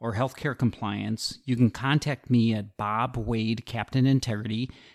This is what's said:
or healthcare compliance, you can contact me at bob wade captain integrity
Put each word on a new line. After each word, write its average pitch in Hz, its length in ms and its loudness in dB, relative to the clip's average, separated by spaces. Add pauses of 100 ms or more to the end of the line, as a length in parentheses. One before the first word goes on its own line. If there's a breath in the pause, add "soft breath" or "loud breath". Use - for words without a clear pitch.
or 117 140 -4
healthcare 131 420 -2
compliance, 104 920 -2
you 127 100 0
can 117 140 6
contact 139 600 -2
me 117 240 4
at 104 220 -8
bob 113 400 -2
wade 113 480 -2
captain 123 420 0
integrity 113 640 0 (240 loud breath)